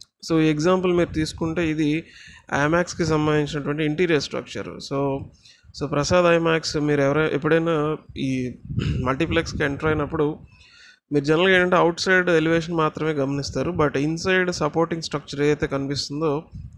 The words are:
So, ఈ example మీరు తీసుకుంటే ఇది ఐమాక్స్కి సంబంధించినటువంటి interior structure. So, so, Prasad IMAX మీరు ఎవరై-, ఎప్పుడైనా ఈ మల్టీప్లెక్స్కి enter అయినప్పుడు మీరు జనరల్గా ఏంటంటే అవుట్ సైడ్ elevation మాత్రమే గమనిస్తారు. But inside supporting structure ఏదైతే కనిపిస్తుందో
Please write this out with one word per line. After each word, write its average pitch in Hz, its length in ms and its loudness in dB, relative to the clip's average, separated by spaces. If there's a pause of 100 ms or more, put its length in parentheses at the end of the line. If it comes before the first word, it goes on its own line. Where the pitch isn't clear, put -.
(320)
So, 160 80 4
ఈ 160 60 4
example 175 500 2
మీరు 175 160 0
తీసుకుంటే 160 580 -2
ఇది 156 340 0 (500)
ఐమాక్స్కి 165 520 0
సంబంధించినటువంటి 151 800 0
interior 151 380 0
structure. 120 460 -8
So, 139 520 -4 (600)
so, 147 100 -4
Prasad 165 360 2
IMAX 165 500 2
మీరు 147 240 2
ఎవరై-, 147 340 2
ఎప్పుడైనా 156 640 0 (200)
ఈ 127 420 -4 (460)
మల్టీప్లెక్స్కి 156 600 0
enter 147 220 -2
అయినప్పుడు 151 520 -2 (720)
మీరు 143 120 0
జనరల్గా 175 320 4
ఏంటంటే 180 200 4
అవుట్ 170 240 4
సైడ్ 180 300 2
elevation 165 460 2
మాత్రమే 156 360 0
గమనిస్తారు. 139 580 -2
But 151 280 0
inside 175 520 0
supporting 165 520 -2
structure - 380 -6
ఏదైతే 147 260 2
కనిపిస్తుందో 143 760 -4 (340)